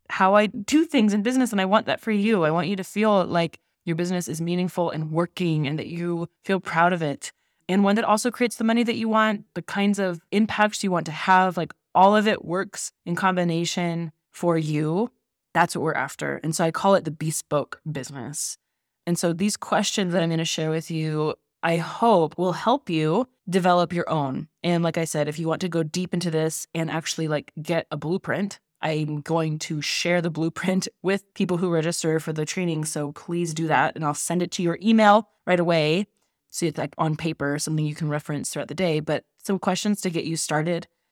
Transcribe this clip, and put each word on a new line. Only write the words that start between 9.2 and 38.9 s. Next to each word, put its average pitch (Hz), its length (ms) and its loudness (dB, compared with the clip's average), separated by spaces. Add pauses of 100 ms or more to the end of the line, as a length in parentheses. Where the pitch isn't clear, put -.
the 175 80 -8
kinds 202 360 0
of 180 220 -2 (120)
impacts 214 520 2
you 196 80 0
want 170 140 0
to 156 80 -8
have, 185 420 4
like, 165 180 -4 (220)
all 196 220 8
of 208 100 4
it 214 160 0
works 185 480 -6 (140)
in 175 100 -2
combination 170 960 0 (180)
for 170 280 0
you. 156 520 -2 (440)
That's 170 200 2
what 175 100 -4
we're 156 100 -2
after. 139 500 -6
And 156 100 -4
so 170 120 0
I 165 60 0
call 196 240 2
it 165 100 2
the 160 60 -6
bespoke - 680 -6 (100)
business. 139 680 -8 (500)
And 170 100 0
so 170 140 0
these 196 240 -2
questions 202 560 -2
that 175 100 2
I'm 165 80 0
gonna 165 140 0
share 160 260 -2
with 160 220 -4
you, 156 440 -2 (280)
I 170 140 2
hope 165 600 2
will 180 160 0
help - 360 0
you 165 400 0 (200)
develop 175 440 4
your 170 160 -2
own. 143 400 -2 (140)
And 170 200 2
like 165 140 0
I 165 80 -2
said, 151 240 -2
if 151 100 -6
you 165 80 -2
want 156 140 0
to 185 80 -2
go 165 120 0
deep 170 320 -4
into 175 180 0
this 160 420 -2
and 165 180 -2
actually, 160 380 -4
like, 147 320 -4
get 165 280 -2
a - 60 -8
blueprint, 165 640 -4 (220)
I'm 151 400 -2
going 160 380 -2
to 151 220 -6
share 175 400 -2
the 170 100 -2
blueprint 165 640 -2
<laughs> - 80 -20
with 196 320 -2
people 180 200 0
who 180 140 0
register 160 500 0
for 156 140 -6
the 156 120 -2
training. 165 380 -2
So 151 300 -6
please 170 400 -4
do 160 140 -2
that. 147 280 2
And 165 80 -6
I'll 147 100 0
send 170 280 -2
it - 120 -4
to 190 100 -4
your 170 180 0
email 214 480 6 (180)
right 180 120 4
away. 170 480 2 (460)
So - 120 -4
it's, 151 120 -2
like, 151 200 -6
on 156 180 0
paper, 147 440 -2
something 156 260 -2
you 147 100 -4
can 151 140 -4
reference 147 400 -4
throughout - 180 -8
the 151 80 -8
day. 160 240 0